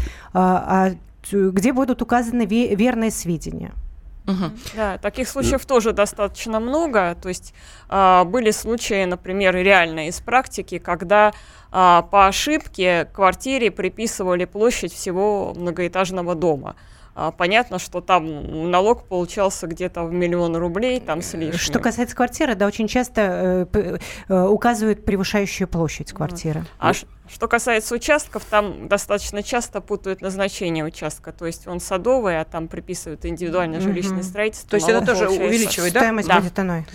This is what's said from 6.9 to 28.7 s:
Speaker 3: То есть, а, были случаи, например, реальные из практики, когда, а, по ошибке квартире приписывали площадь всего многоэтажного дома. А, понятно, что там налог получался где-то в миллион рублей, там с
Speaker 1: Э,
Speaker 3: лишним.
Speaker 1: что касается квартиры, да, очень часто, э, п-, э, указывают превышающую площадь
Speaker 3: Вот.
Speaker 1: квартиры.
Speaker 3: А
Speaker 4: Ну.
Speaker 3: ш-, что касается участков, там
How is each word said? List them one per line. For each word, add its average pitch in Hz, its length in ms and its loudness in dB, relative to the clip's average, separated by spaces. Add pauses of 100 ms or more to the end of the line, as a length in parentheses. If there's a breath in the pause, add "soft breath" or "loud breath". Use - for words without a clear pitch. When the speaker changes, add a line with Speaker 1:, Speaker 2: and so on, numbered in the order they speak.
Speaker 3:
То 185 80 -8
есть, - 260 -10 (340 loud breath)
а, 185 360 6
были 214 280 2
случаи, 214 520 -2
например, 185 520 0
реальные 170 520 4
из 170 120 -8
практики, 233 580 -2
когда, 196 540 4 (400 loud breath)
а, 175 300 8
по 196 260 6
ошибке 196 840 0
квартире 208 580 2
приписывали 185 760 -2
площадь 202 480 0
всего 196 640 -2
многоэтажного 175 800 -2
дома. 151 400 -2 (380 soft breath)
А, 160 160 -2
понятно, 190 480 -2
что 175 220 -8
там 160 680 -2
налог 202 360 2
получался 185 600 -2
где-то 170 380 -6
в 165 100 -6
миллион 175 420 0
рублей, 202 420 -2
там 170 220 -4
с - 140 -10
Speaker 1:
Э, 170 40 -8
Speaker 3:
лишним. 160 200 -4
Speaker 1:
что - 200 -2
касается 240 380 -2
квартиры, 247 380 0
да, 196 120 0
очень 208 220 -2
часто, 247 320 -2
э, 180 460 0
п-, 180 320 0 (300 loud breath)
э, 185 180 4
указывают 214 580 2
превышающую 190 640 0
площадь 156 440 -2
Speaker 3:
Вот. - 40 -16
Speaker 1:
квартиры. 160 480 -4 (140)
Speaker 3:
А 165 100 0
Speaker 4:
Ну. 180 60 4
Speaker 3:
ш-, - 120 -8 (220)
что - 200 -6
касается 233 460 0
участков, 294 520 0
там 196 420 0